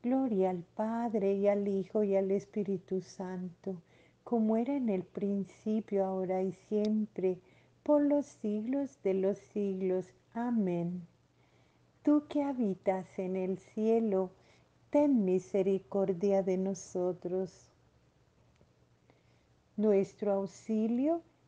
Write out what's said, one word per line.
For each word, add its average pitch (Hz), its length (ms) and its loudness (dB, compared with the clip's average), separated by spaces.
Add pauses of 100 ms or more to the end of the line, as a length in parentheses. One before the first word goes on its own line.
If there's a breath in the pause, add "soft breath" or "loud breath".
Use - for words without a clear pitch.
Gloria 240 480 0
al 175 140 -6 (100)
Padre, 220 600 0
y 196 120 0
al 202 220 2
Hijo, 196 340 0
y 196 140 2
al 196 160 2
Espíritu 190 680 -4
Santo, 185 800 -10 (440 soft breath)
como 220 320 2
era 254 180 0
en 254 140 -2
el 185 160 0
principio, 202 1000 -2
ahora 185 380 -2
y 190 100 -2
siempre, 208 840 -2 (460 soft breath)
por 294 180 4
los 285 240 2
siglos 226 800 -4
de 190 100 0
los 196 240 0
siglos. 185 680 -2 (280)
Amén. 180 720 -2 (960 soft breath)
Tú 294 260 4
que 294 140 -2
habitas 196 640 -2 (140)
en 185 160 -4
el 185 220 -2
cielo, 220 760 0 (580 soft breath)
ten 285 340 4
misericordia 190 1200 0
de 185 140 0
nosotros. 185 1120 -4 (2000 soft breath)
Nuestro 202 600 2
auxilio 226 880 -2 (260)